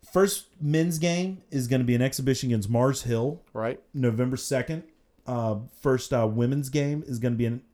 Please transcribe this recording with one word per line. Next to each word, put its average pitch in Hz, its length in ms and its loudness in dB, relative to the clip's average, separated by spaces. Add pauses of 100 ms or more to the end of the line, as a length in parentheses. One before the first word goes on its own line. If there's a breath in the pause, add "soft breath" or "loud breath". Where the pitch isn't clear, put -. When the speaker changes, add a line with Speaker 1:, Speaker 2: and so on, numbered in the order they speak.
(120)
Speaker 1:
first 190 340 2 (140)
men's 160 380 2
game 175 520 -2
is 131 160 -2
gonna 127 180 2
be 120 100 4
an 120 80 4
exhibition 131 480 0
against 107 180 0
Mars 123 340 2
Hill. 120 400 -2 (120)
Speaker 2:
Right. 113 260 -4 (140)
Speaker 1:
November 127 420 2
second. 139 480 -4 (420)
Uh, 113 300 -2 (240)
first, 131 320 0
uh, 117 180 2
women's 131 380 0
game 147 380 -2
is 120 120 -6
gonna 120 180 0
be 120 100 0
an 117 160 -4 (120)